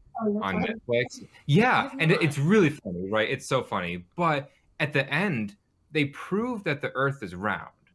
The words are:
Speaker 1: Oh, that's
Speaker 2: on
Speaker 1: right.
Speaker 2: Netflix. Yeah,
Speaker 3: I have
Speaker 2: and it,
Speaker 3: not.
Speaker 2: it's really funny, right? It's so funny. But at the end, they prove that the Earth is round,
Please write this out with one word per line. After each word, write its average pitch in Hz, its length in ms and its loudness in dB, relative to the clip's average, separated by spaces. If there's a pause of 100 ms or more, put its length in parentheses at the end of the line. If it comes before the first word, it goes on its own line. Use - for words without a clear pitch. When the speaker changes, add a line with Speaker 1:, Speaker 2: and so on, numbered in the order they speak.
(220)
Speaker 1:
Oh, 220 120 0
that's 208 120 -2
Speaker 2:
on 190 160 0
Speaker 1:
right. 196 80 -2 (180)
Speaker 2:
Netflix. 120 400 -2 (200)
Yeah, 196 320 4
Speaker 3:
I - 40 2
have - 160 -8
Speaker 2:
and 160 120 4
it, 202 40 6
Speaker 3:
not. - 80 0
Speaker 2:
it's 143 140 0
really 170 320 6
funny, 95 420 -8
right? 107 180 2
It's 135 160 -4
so 131 160 0
funny. 90 440 -4 (100)
But 156 340 0 (300)
at 151 140 -2
the 139 200 0
end, 143 440 -2 (340)
they 151 140 2
prove 208 580 -4
that 143 180 -4
the - 140 -4
Earth 139 280 -2
is 90 120 -10
round, 92 360 -4 (240)